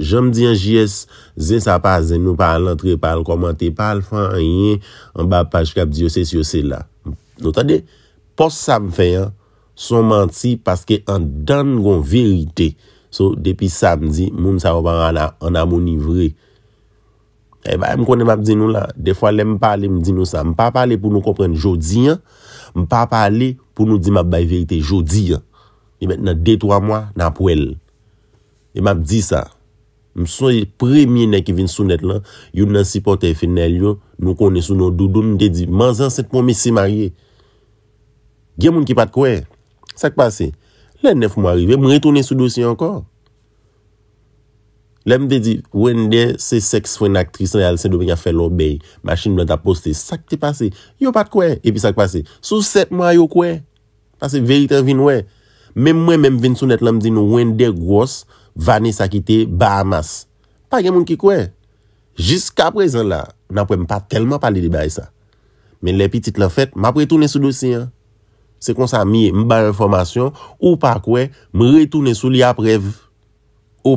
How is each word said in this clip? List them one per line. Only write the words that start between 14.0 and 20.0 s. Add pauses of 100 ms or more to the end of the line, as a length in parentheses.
moun
sa
yo
pa (320)
annamoni
vre (1400)
paske
bagay
m
konnen
m
ap
di
nou
la (100)
dèfwa
lè
m
pale
m